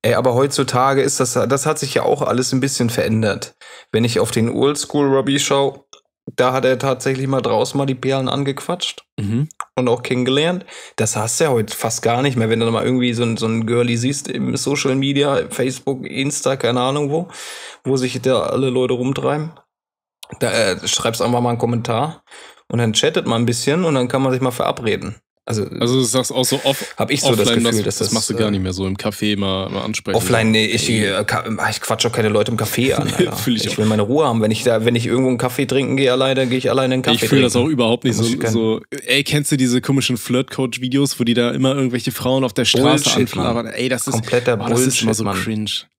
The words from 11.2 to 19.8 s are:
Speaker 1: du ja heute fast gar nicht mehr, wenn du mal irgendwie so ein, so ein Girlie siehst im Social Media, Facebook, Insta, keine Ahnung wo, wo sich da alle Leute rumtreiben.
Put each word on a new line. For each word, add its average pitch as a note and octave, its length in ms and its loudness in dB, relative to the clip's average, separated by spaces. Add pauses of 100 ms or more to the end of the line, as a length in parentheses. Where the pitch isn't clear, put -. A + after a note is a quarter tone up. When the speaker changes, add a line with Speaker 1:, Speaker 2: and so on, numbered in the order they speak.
Speaker 1:
du E3 60 4
ja D3 60 2
heute A2 220 0
fast - 280 -4
gar A#2 200 0
nicht C3+ 140 0
mehr, A2+ 140 0
wenn A2+ 100 2
du A#2 100 2
mal A2+ 140 0
irgendwie B2 300 0
so A#2 100 0
ein, A2+ 140 -2
so A2+ 100 -4
ein A2+ 180 0
Girlie A#2+ 300 2
siehst B2+ 320 -2
im B2+ 300 -4
Social C3+ 380 0
Media, C#3 560 2
Facebook, C3 540 -4
Insta, C3+ 520 -2
keine B2 240 0
Ahnung C#3 300 0
wo, E3+ 180 -4 (560)
wo C3+ 100 2
sich B2+ 260 -2
da B2+ 220 2
alle C3 260 0
Leute B2+ 260 0
rumtreiben. C3+ 560 -2 (880)